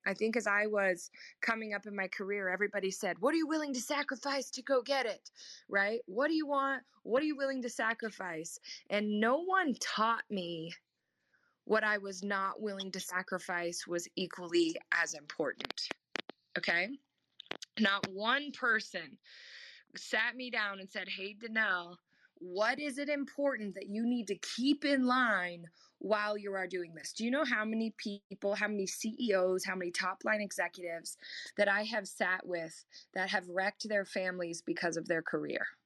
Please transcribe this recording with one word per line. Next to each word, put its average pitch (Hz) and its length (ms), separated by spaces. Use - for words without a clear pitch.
I 190 80
think 220 220
as 214 120
I 202 180
was 196 460
coming 220 320
up 202 120
in 202 100
my 190 120
career, 196 420
everybody 190 420
said, 180 280
"What 262 140
are 330 40
you 320 100
willing 302 260
to 247 80
sacrifice 285 680
to 254 120
go 262 180
get 262 240
it?" 202 240
Right? 202 360
"What 233 220
do 330 60
you 311 140
want? 269 360
What 240 180
are 311 40
you 302 120
willing 269 240
to 240 80
sacrifice?" 202 920
And 208 300
no 247 240
one 370 320
taught - 540
me 170 440
what 220 180
I 214 140
was 196 260
not 196 380
willing 196 300
to 185 80
sacrifice 180 880
was 170 300
equally 170 600
as 165 220
important. - 760
Okay. 175 320
Not 196 320
one 240 400
person 196 680
sat 226 400
me 254 140
down 208 300
and 190 100
said, 190 180
"Hey, 196 280
Danelle, 202 600
what 208 400
is 285 180
it 285 120
important 269 680
that 196 120
you 214 180
need 240 220
to 202 80
keep 285 480
in 277 220
line 190 640
while 208 380
you 202 160
are 185 140
doing 175 280
this?" - 180
Do 214 100
you 240 80
know 294 140
how 233 180
many 220 280
people, 202 640
how 208 120
many 202 200
C - 320
E 233 140
Os, 185 300
how 190 120
many 180 160
top 185 340
line 214 160
executives 175 760
that 202 120
I 202 140
have 214 240
sat 185 380
with 165 380
that 190 160
have 185 180
wrecked 190 400
their 208 160
families 180 580
because 170 360
of 165 100
their 165 140
career 151 460